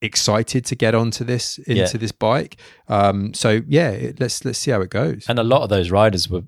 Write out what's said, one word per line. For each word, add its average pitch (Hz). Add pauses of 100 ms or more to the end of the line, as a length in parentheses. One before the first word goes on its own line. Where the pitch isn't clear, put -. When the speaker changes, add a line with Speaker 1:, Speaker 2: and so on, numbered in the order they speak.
Speaker 1:
excited 113
to -
get 113
onto 117
this, 120
into -
Speaker 2:
Yeah. 92
Speaker 1:
this 110
bike. 120 (320)
Um, 101
so 110
yeah, 151
it, 120
let's, -
let's 123
see 139
how 104
it 92
goes. 120
Speaker 2:
And 120
a 113
lot 127
of 107
those 92
riders 101
were, 92